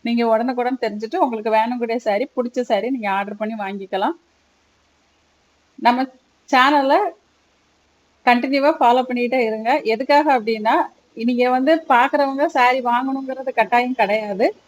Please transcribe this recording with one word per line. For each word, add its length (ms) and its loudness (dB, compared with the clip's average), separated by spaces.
நீங்க 260 -2
உடனுக்குடன் 540 0
தெரிஞ்சுட்டு 340 -6
உங்களுக்கு 360 -2
வேணுங்கிற 440 -2
சாரி, 400 -2
பிடிச்ச 260 -4
சாரி 280 -2
நீங்க 200 -4
ஆர்டர் 260 -4
பண்ணி 200 -8
வாங்கிக்கலாம். 600 -4
நம்ம 300 0
சேனலை 500 2
கண்டினியூவா 540 2
ஃபாலோ 300 4
பண்ணிட்டே 240 -2
இருங்க. 500 0
எதுக்காக 560 2
அப்படின்னா, 360 0
நீங்க 360 0
வந்து 400 2
பாக்குறவங்க 560 2
சாரி 360 2
வாங்கணுங்கிறது 680 -4
கட்டாயம் 460 0
கிடையாது. 600 0